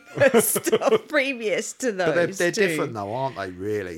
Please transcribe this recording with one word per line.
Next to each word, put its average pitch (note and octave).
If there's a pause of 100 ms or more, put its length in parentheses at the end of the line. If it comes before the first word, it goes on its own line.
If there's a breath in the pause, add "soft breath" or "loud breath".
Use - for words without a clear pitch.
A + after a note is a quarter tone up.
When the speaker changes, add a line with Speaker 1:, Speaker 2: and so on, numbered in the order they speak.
(160)
Speaker 1:
of C#4
her A3+
<laughs> -
stuff -
previous A#3
to B3+
those F#3
Speaker 2:
But D3+
they're, E3+
they're F3+
Speaker 1:
two. F#3+
Speaker 2:
different D3
though, G2+
aren't C3
they, G2
really, F#2